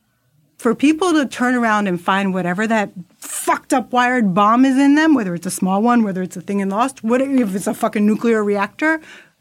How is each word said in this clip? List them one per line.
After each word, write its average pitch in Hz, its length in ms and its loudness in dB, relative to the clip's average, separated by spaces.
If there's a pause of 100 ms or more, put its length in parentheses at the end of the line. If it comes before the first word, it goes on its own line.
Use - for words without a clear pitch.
(580)
for 233 160 0
people 311 380 2
to 302 120 2
turn 247 300 -2
around 214 320 0
and 180 140 -2
find 190 340 0
whatever 180 320 -2
that 214 240 -2 (300)
fucked - 520 -6
up 262 200 -2
wired 247 420 0
bomb 214 300 4
is 269 120 2
in 285 200 4
them, 311 180 4
whether 190 200 -2
it's 170 120 -8
a 185 40 -6
small 190 300 -2
one, 240 220 2
whether 190 180 -4
it's 180 160 -8
a 180 40 -12
thing 202 200 -6
in 196 80 -2
Lost, 233 360 -4
what 240 180 0
if 254 320 0
it's 196 140 -6
a - 60 -2
fucking 220 300 -2
nuclear 214 380 0
reactor? 208 580 -2 (400)